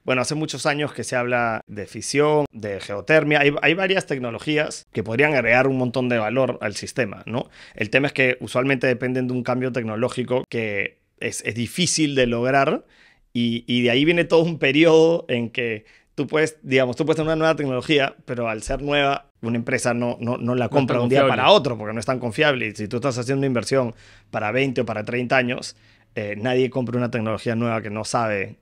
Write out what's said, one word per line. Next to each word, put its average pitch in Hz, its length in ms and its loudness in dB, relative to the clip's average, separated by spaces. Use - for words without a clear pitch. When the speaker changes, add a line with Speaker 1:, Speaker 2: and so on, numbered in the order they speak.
Speaker 1:
bueno, 127 180 0
hace 147 140 -4
muchos 151 320 -4
años 147 260 -2
que 117 100 -8
se 131 120 -6
habla 120 500 0
de 104 220 -12
fisión, 147 640 0
de 104 280 -8
geotermia. 147 600 2
Hay, 143 120 4
hay 156 100 4
varias 190 320 0
tecnologías 135 880 -4
que 110 80 -2
podrían 120 320 2
agregar 127 340 4
un 131 120 0
montón 123 280 -2
de 120 120 0
valor 123 420 0
al 104 140 -6
sistema, 98 500 -6
¿no? 113 240 -6
El 107 160 -6
tema 139 160 -2
es 139 80 -6
que 127 280 0
usualmente 127 440 -2
dependen 127 400 -2
de 123 80 -4
un 127 80 -4
cambio 127 300 -4
tecnológico 120 760 -4
que 107 500 -4
es, - 240 -6
es 107 120 -4
difícil 147 580 0
de 131 140 4
lograr 135 580 2
y, 117 320 0
y 123 160 2
de 120 80 4
ahí 135 160 4
viene 170 180 4
todo 165 200 4
un 160 160 -2
periodo 160 680 6
en 120 220 -2
que 113 360 -4
tú 135 140 -4
puedes, 151 340 0
digamos, 131 340 2
tú 151 120 -2
puedes 147 80 2
tener 156 140 -2
una 160 80 0
nueva 160 180 2
tecnología, 135 600 0
pero 117 240 -4
al 110 120 -6
ser 135 220 -6
nueva, 143 480 0
una 117 160 -2
empresa 120 380 0
no, 120 260 -2
no, 120 160 -2
no 120 160 -2
la 123 120 2
Speaker 2:
No 107 40 -4
es - 0 -
Speaker 1:
compra 131 240 2
Speaker 2:
tan 120 60 2
Speaker 1:
de 120 60 2
un 120 40 0
día 131 120 6
Speaker 2:
confiable. 127 200 4
Speaker 1:
para 147 100 6
otro, 135 240 4
porque 107 200 -8
no 117 40 -4
es 107 60 -8
tan 131 140 -2
confiable. 123 480 0
Y 101 80 -8
si 104 120 -6
tú 120 100 -4
estás 120 200 -2
haciendo 131 220 -2
una 139 80 0
inversión 120 480 0
para 107 220 -4
veinte 131 300 0
o 113 40 0
para 107 180 -6
treinta 123 340 0
años, 123 380 -2
eh, 104 200 -6
nadie 127 360 0
compra 120 260 -4
una 120 140 -2
tecnología 110 440 -4
nueva 113 280 -2
que 107 80 -10
no 107 120 -8
sabe, 107 580 -4